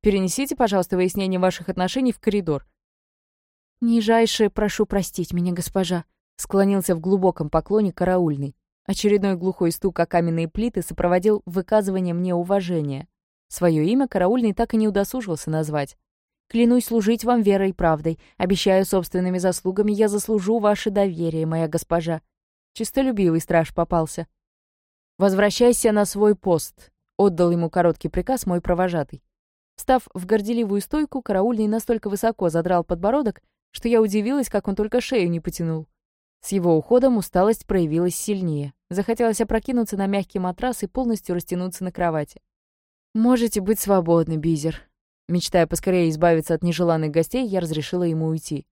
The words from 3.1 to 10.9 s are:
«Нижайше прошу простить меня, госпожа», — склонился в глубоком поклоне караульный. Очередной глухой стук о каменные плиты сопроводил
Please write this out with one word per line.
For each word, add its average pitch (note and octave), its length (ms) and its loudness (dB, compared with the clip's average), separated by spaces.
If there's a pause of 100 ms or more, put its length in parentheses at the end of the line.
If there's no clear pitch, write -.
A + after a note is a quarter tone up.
«Нижайше A3+ 720 2
прошу G#3 360 0
простить - 460 -4
меня, F3 200 -2
госпожа», — F3 520 -4 (320)
склонился G3 580 0
в E3 60 -6
глубоком F3+ 500 0
поклоне G3 420 0
караульный. F3 640 0 (300)
Очередной G3+ 520 0
глухой F3 360 -2
стук - 260 -4
о E3+ 80 2
каменные E3 400 0
плиты G3+ 360 -4
сопроводил F#3 640 0